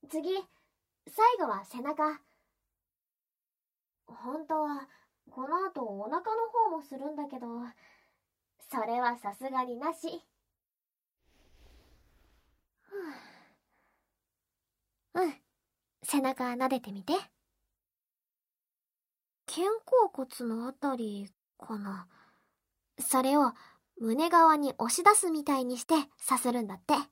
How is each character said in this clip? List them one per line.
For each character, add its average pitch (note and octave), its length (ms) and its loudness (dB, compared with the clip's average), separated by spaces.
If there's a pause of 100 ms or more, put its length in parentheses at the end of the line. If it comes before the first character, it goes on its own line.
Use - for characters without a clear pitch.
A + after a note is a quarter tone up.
次、 D#4 220 -4 (760)
最 A#4 320 4
後 - 80 0
は G3+ 160 -4
背 B3 160 -12
中。 D4+ 400 -2 (1900)
本 C4+ 400 -10
当 D#4 160 0
は、 C#4 240 -4 (460)
こ C4+ 160 -8
の F4 160 0
後 F4 180 -6
お G3+ 220 -6
腹 C4+ 140 -4
の G#4 40 -4 (260)
方 A4+ 220 2
も D#4+ 100 -4
す C#4 160 -14
る C4+ 140 -6
ん D4+ 60 -10
だ C#4+ 80 -6
け C4 160 -12
ど、 A#3+ 80 -10 (1200)
そ A3+ 160 -4
れ A#3+ 140 0
は A#3+ 160 0
さ G3+ 180 -8
す - 160 -16
が C4 140 -2
に B3 120 -8
な D4+ 180 -4
し。 E4 280 -10 (2500)
ふ - 120 -20 (2250)
う。 F4+ 100 2
う - 20 0
ん。 D4 80 -4 (680)
背 C#4+ 160 2
中 C4 320 -2
撫 C4 160 0
で C4 100 0
て G#3+ 140 -10
み G3 100 -10
て。 D4 120 -2 (2250)
肩 - 160 -4 (220)
甲 B4 240 6
骨 C4 200 -8 (200)
の A3+ 200 -4
あ C#4 40 -10
た C#4 220 -2
り G#3 340 -6 (300)
か - 200 -10
な。 G3 280 -10 (960)
そ B3+ 200 2
れ C4+ 160 4
を C4 160 4 (440)
胸 A#3+ 300 0
側 E4 300 8
に C#4+ 180 0
押 A#3 180 0
し F4 80 -2
出 G#4 120 10
す F#4+ 160 2
み D4+ 120 -2
た C#4+ 140 2
い C4 80 0
に B3 140 -4
し - 80 -10
て D#4+ 80 4 (240)
さ - 180 0
す B3 160 0
る B3 80 0
ん A3 60 -4
だ G3 80 -10
っ F#3 60 -16
て。 - 120 0 (200)